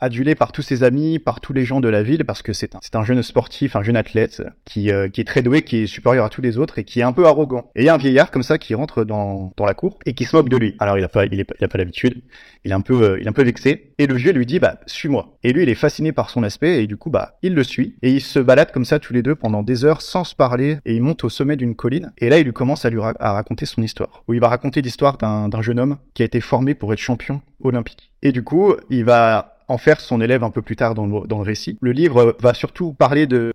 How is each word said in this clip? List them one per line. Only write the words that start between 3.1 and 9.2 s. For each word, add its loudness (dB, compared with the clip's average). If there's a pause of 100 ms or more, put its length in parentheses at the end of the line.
sportif, -2
un 0
jeune 0
athlète -2 (240)
qui, -2
euh, 0
qui -6
est -2
très 0
doué, 2
qui -2
est -2
supérieur 0
à -4
tous -10
les -2
autres -4
et -8
qui -4
est 2
un 0
peu 6
arrogant. 2
Et 0
il 4
y 6
a 6
un 4
vieillard 4
comme -2
ça 0
qui -6
rentre -4
dans, -6